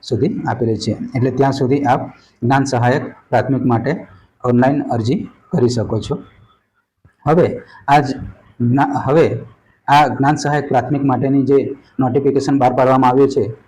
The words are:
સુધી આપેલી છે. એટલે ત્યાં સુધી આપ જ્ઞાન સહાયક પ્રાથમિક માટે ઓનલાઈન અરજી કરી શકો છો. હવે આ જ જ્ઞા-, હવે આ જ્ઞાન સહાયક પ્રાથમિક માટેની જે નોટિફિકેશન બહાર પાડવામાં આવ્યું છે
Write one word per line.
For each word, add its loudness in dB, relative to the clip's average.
સુધી -2
આપેલી -2
છે. -6
એટલે 0
ત્યાં 0
સુધી -2
આપ 0
જ્ઞાન 2
સહાયક 0
પ્રાથમિક -2
માટે 0
ઓનલાઈન 2
અરજી -2
કરી 2
શકો -2
છો. -6
હવે 2
આ 6
જ -2
જ્ઞા-, 2
હવે 4
આ 6
જ્ઞાન 0
સહાયક -2
પ્રાથમિક 0
માટેની 2
જે 4
નોટિફિકેશન 0
બહાર 2
પાડવામાં 2
આવ્યું 4
છે 0